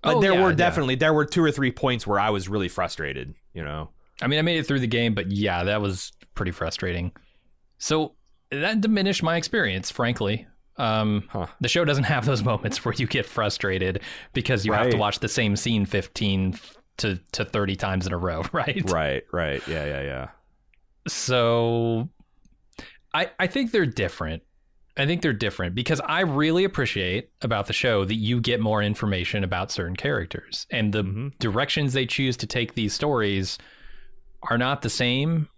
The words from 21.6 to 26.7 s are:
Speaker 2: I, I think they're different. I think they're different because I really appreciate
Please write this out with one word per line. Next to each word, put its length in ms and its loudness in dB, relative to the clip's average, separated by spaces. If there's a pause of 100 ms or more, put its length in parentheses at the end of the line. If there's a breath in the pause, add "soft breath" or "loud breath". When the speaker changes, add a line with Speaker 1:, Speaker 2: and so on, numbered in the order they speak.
Speaker 2:
I, 260 0
I 80 2
think 240 0
they're 140 4
different. 580 -4 (540)
I 80 0
think 160 0
they're 120 2
different 420 -2
because 260 0
I 200 0
really 420 2
appreciate 640 -2 (120)